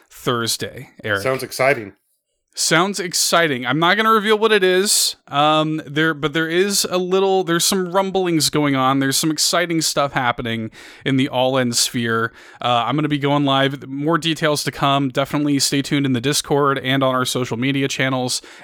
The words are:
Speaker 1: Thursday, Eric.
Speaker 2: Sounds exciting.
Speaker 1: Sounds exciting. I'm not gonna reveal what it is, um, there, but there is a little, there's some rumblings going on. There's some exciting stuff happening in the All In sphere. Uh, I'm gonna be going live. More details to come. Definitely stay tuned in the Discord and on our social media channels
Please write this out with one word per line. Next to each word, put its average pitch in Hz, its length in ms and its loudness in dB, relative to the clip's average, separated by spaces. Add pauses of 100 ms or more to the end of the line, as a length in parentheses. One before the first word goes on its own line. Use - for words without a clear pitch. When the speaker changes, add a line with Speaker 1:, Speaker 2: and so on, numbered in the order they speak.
Speaker 1:
Thursday, 117 800 -6 (120)
Eric. 104 220 -2
Speaker 2:
Sounds 131 180 -2
exciting. 127 520 0 (600)
Speaker 1:
Sounds 180 460 0
exciting. 170 680 0
I'm 131 140 0
not 175 160 4
gonna 220 160 2
reveal 214 260 4
what 214 140 2
it 214 100 4
is, 185 540 2 (140)
um, 156 580 2
there, 156 260 0
but 147 200 -4
there 160 160 -2
is 196 400 0
a 175 80 -2
little, 190 480 2
there's 170 180 0
some 185 300 0
rumblings 185 560 2
going 147 260 0
on. 135 240 2
There's 135 160 0
some 160 160 0
exciting 170 480 0
stuff 143 320 -2
happening 120 580 -2 (360)
in 135 100 0
the 131 140 2
All 131 260 0
In 123 160 2
sphere. 117 600 -2 (280)
Uh, 120 240 2
I'm 123 120 -2
gonna 151 100 0
be 147 100 0
going 143 280 0
live. 135 420 0
More 143 300 -2
details 156 480 -2
to 147 60 -4
come. 139 360 0
Definitely 143 520 -2
stay 143 220 0
tuned 139 240 0
in 135 60 0
the 123 80 0
Discord 139 600 0
and 135 240 0
on 131 120 2
our 127 80 0
social 123 320 -4
media 135 320 -2
channels 131 540 -2 (220)